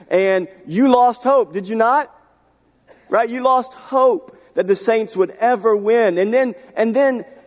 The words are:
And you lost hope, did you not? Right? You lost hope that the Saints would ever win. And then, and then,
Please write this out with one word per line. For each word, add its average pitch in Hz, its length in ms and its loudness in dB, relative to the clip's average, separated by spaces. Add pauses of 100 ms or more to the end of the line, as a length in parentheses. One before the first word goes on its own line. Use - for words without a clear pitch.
And 190 380 0 (180)
you 208 220 0
lost 247 360 2
hope, 247 280 0
did 185 160 -8
you 220 80 -8
not? 247 340 0 (1000)
Right? 233 200 0
You 247 140 -10
lost 254 300 0
hope - 680 -2 (120)
that 180 120 -2
the 190 120 0
Saints 220 400 -2
would 185 140 0
ever 220 440 0
win. 208 420 2
And 202 160 0
then, 254 220 0 (220)
and 226 180 0
then, 262 300 0 (220)